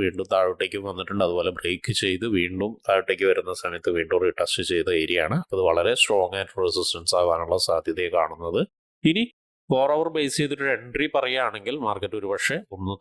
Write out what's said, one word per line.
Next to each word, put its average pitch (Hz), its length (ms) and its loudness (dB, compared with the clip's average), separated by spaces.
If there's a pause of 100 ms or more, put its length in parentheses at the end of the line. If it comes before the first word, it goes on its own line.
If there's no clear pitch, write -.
വീണ്ടും 92 320 -2
താഴോട്ടേക്ക് 92 520 0
വന്നിട്ടുണ്ട്. 95 400 -2
അതുപോലെ 87 320 0
ബ്രേക്ക് 87 340 -4 (100)
ചെയ്ത് 95 220 0 (120)
വീണ്ടും 92 340 0 (160)
താഴോട്ടേക്ക് 95 440 2
വരുന്ന 90 220 0 (100)
സമയത്ത് 87 340 -4
വീണ്ടും 87 280 2
റീടെസ്റ്റ് 87 460 0
ചെയ്ത 85 180 2 (120)
ഏരിയ 85 260 0
ആണ്. 110 100 -2 (160)
അത് 95 160 0
വളരെ 87 240 4 (100)
സ്ട്രോങ് 95 360 2
ആയിട്ട് 95 180 -8 (100)
റെസിസ്റ്റൻസ് 85 540 -2
ആവാനുള്ള 85 460 2
സാധ്യതയെ 82 500 -2
കാണുന്നത്. 82 440 0 (500)
ഇനി 214 140 2 (480)
ഫോർ 135 160 4 (100)
അവർ 165 180 0
ബേസ് 143 220 0
ചെയ്തിട്ടൊരു 139 400 0
എൻട്രി 123 280 -2 (120)
പറയുകയാണെങ്കിൽ 127 580 -2 (100)
മാർക്കറ്റ് 101 360 -2
ഒരുപക്ഷെ 101 340 -2 (220)
ഒന്ന് 95 220 -4